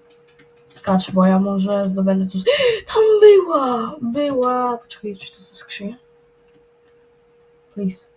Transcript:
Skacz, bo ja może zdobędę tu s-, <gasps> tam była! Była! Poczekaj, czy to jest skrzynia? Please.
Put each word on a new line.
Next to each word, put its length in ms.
Skacz, 420
bo 160
ja 120
może 500
zdobędę 380
tu 120
s-, 60
<gasps> 240
tam 80
była! 800
Była! 800
Poczekaj, 380
czy 140
to 60
jest 200
skrzynia? 400
Please. 300